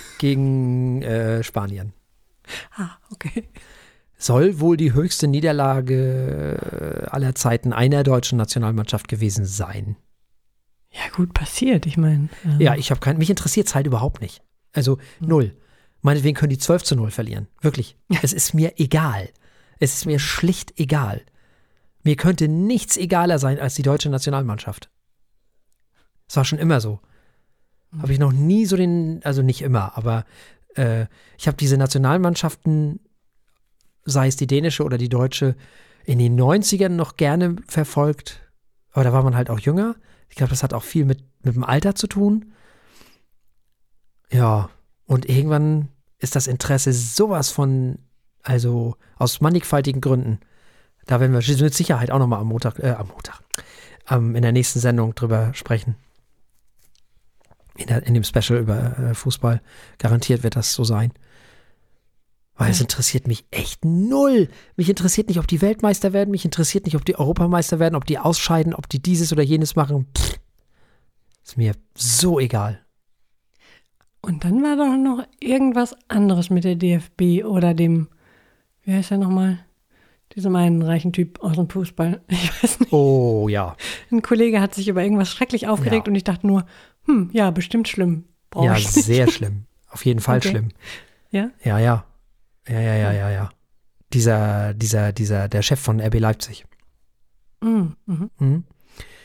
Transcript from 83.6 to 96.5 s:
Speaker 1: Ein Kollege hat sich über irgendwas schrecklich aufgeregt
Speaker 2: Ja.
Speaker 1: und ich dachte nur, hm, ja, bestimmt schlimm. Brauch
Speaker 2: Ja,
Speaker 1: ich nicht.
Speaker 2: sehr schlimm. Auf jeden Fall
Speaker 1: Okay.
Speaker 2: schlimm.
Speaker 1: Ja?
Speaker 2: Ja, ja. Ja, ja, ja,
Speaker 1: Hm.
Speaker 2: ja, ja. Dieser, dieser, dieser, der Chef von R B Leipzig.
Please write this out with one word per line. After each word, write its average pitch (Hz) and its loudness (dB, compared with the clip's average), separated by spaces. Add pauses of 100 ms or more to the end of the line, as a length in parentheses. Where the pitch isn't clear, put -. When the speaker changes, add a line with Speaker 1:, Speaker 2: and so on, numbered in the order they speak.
Speaker 1:
Ein 233 2
Kollege 226 2
hat 196 -2
sich 196 -4
über 180 0
irgendwas 202 2
schrecklich 240 -4
aufgeregt 214 0
Speaker 2:
Ja. - 0
Speaker 1:
und 202 2
ich 185 -2
dachte 196 -2
nur, 196 2 (400)
hm, 202 2
ja, 208 2
bestimmt 202 -2
schlimm. 170 0 (260)
Brauch - 2
Speaker 2:
Ja, 113 4
Speaker 1:
ich 104 0
nicht. - 4
Speaker 2:
sehr 120 4
schlimm. 101 -4 (240)
Auf - -12
jeden 120 2
Fall 127 2
Speaker 1:
Okay. 156 0
Speaker 2:
schlimm. 110 -2 (640)
Speaker 1:
Ja? 202 -2 (120)
Speaker 2:
Ja, 107 0
ja. 113 2 (640)
Ja, 113 -2
ja, 113 0
ja, 104 2
Speaker 1:
Hm. 104 0
Speaker 2:
ja, 101 -2
ja. 98 -4 (640)
Dieser, 107 2
dieser, 107 0
dieser, 101 -2
der 104 -2
Chef - 0
von 110 0
R 110 -2
B 113 2
Leipzig. 110 -2 (960)